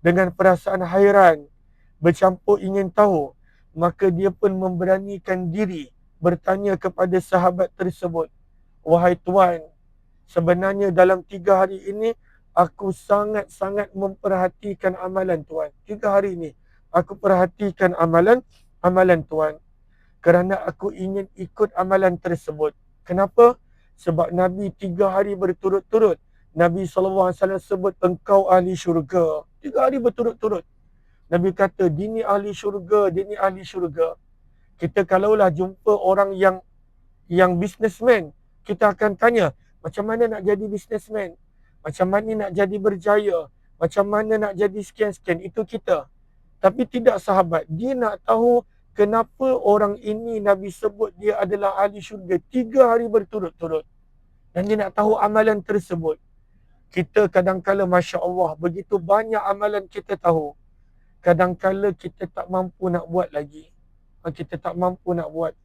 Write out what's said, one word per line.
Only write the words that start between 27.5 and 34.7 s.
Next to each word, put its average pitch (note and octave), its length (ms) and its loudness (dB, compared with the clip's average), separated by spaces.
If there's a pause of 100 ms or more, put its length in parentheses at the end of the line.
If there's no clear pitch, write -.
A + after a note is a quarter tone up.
sebut, F#3+ 400 -4
"Engkau F#3+ 480 2
ahli F#3 240 4
syurga." E3 720 -2 (160)
Tiga C#4+ 240 0
hari C4+ 120 0
berturut-turut. A3+ 680 -2 (640)
Nabi F3+ 240 0
kata, F#3 360 0
"Dia D#3+ 200 -6
ni A3+ 120 -6
ahli G3+ 320 -2
syurga, G3+ 560 0
dia F3+ 160 -4
ni G#3 120 -10
ahli F#3+ 240 -2
syurga." E3 560 -4 (600)